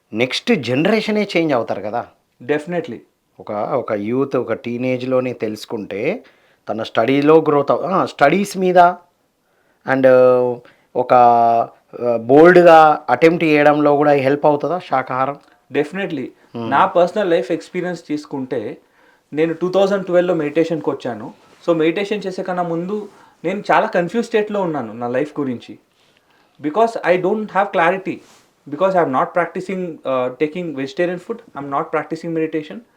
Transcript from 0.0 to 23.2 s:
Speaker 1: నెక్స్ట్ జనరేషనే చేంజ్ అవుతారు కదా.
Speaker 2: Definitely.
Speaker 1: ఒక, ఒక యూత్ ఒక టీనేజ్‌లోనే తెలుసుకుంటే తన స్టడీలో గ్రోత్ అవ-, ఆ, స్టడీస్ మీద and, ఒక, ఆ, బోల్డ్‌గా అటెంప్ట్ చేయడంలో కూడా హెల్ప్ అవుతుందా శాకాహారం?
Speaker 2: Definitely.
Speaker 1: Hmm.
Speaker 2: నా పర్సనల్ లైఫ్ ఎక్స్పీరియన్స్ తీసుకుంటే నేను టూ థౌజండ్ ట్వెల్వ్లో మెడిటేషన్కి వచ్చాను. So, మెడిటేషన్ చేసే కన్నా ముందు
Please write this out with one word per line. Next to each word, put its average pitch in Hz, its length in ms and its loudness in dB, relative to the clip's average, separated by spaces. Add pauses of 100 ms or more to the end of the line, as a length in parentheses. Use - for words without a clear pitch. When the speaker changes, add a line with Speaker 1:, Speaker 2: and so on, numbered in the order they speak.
Speaker 1:
నెక్స్ట్ 127 400 -2
జనరేషనే 202 840 0
చేంజ్ 160 160 0
అవుతారు 113 300 -2
కదా. 104 240 -6 (360)
Speaker 2:
Definitely. 151 560 -6 (420)
Speaker 1:
ఒక, - 120 -12
ఒక 117 400 -4
యూత్ 120 440 -4
ఒక 113 160 -4
టీనేజ్‌లోనే 127 800 -4
తెలుసుకుంటే 110 920 -8 (440)
తన 110 140 -6
స్టడీలో 139 680 4
గ్రోత్ 143 220 0
అవ-, 127 160 0
ఆ, 175 180 0
స్టడీస్ 170 520 0
మీద 180 220 2 (1080)
and, 131 200 2 (920)
ఒక, 123 180 2
ఆ, 117 1000 2
బోల్డ్‌గా 156 920 8
అటెంప్ట్ 165 340 2
చేయడంలో 147 520 4
కూడా 147 160 4
హెల్ప్ 143 340 2
అవుతుందా 147 320 0
శాకాహారం? 131 580 -4 (360)
Speaker 2:
Definitely. 151 520 -4
Speaker 1:
Hmm. - 440 -12
Speaker 2:
నా 156 180 2
పర్సనల్ 175 440 0
లైఫ్ 170 220 -2
ఎక్స్పీరియన్స్ 170 540 -8
తీసుకుంటే 139 720 -8 (540)
నేను 160 220 -2
టూ 180 160 -4
థౌజండ్ 196 360 0
ట్వెల్వ్లో 180 280 0
మెడిటేషన్కి 160 560 -2
వచ్చాను. 123 420 -10 (340)
So, 170 80 2
మెడిటేషన్ 180 520 -2
చేసే 185 160 -8
కన్నా 180 200 -6
ముందు 180 460 -6 (360)